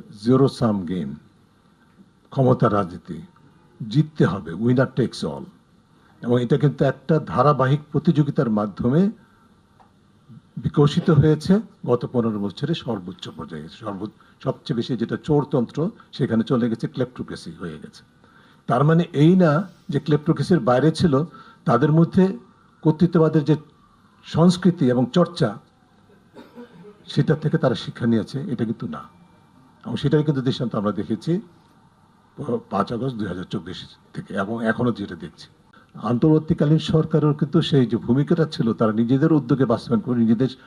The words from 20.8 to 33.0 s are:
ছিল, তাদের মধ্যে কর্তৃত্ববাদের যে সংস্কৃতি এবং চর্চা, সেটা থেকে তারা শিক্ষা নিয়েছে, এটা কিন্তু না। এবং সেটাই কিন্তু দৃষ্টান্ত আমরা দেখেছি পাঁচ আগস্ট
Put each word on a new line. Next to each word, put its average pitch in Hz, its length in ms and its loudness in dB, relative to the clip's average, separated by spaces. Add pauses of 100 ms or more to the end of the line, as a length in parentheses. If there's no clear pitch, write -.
ছিল, 151 320 2 (400)
তাদের 139 280 2
মধ্যে 185 460 4 (440)
কর্তৃত্ববাদের 156 600 2
যে 151 120 2 (680)
সংস্কৃতি 170 640 2
এবং 123 220 2
চর্চা, 165 460 0 (1500)
সেটা 151 280 0
থেকে 151 240 -2
তারা 123 160 0
শিক্ষা - 320 -8
নিয়েছে, 117 340 -2
এটা 135 240 -6
কিন্তু 113 240 -6
না। - 140 -12 (840)
এবং 120 100 -6
সেটাই 147 280 2
কিন্তু 139 180 0
দৃষ্টান্ত 123 320 -4
আমরা 104 180 -2
দেখেছি 113 480 -4 (1300)
পাঁচ 101 220 -4
আগস্ট 120 240 -6